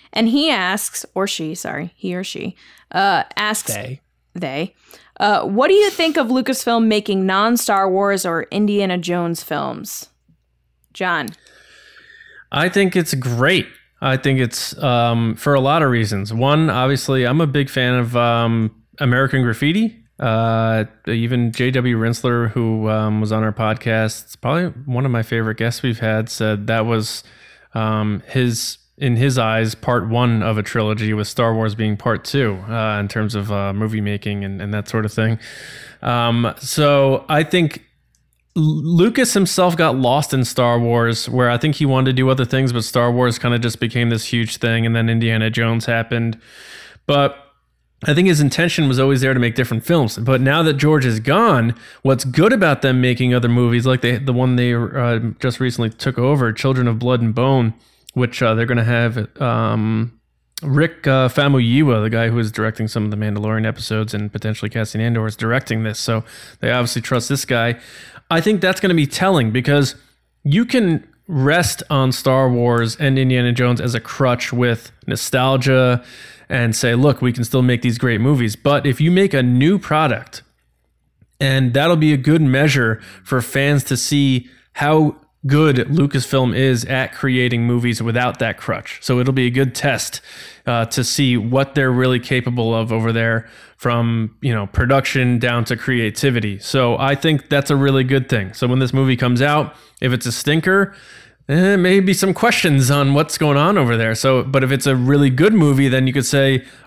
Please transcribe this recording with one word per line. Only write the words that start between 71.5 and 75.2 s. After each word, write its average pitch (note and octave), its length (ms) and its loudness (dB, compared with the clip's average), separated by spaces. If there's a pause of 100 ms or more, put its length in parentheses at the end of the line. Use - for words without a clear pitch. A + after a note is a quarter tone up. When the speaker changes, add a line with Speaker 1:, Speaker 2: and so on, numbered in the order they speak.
Speaker 3:
on C3 220 2
Star C3 360 2
Wars A#2+ 460 2
and C3+ 240 0
Indiana B2+ 320 2
Jones B2 300 0
as A#2+ 160 -2
a A2 40 -4
crutch B2 520 -2
with A#2+ 400 0 (160)
nostalgia B2+ 920 2 (500)